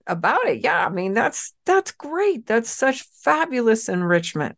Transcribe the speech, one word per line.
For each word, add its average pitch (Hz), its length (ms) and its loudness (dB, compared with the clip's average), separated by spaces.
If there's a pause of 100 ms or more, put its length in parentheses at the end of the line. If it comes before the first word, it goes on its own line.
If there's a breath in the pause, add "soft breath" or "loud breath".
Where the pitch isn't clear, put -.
about 214 400 0
it." 131 180 0
Yeah, 170 220 0
I - 40 -2
mean, 185 240 -4
that's, 226 400 -2 (120)
that's 381 260 2
great. 330 540 -2
That's 233 240 0
such 262 340 -2 (200)
fabulous 247 640 2
enrichment 175 680 0